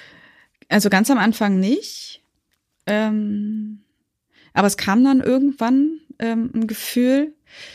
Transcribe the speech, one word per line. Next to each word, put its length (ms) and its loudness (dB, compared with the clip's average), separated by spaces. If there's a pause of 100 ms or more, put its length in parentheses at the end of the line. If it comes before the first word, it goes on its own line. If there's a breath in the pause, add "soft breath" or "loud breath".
(720 loud breath)
Also 180 2
ganz 220 2
am 80 4
Anfang 420 0
nicht. 540 -4 (760)
Ähm, 880 -4 (760 soft breath)
aber 120 2
es 120 0
kam 260 2
dann 160 4
irgendwann, 800 0 (180)
ähm, 360 -4
ein 120 -2
Gefühl, 680 -2 (400 loud breath)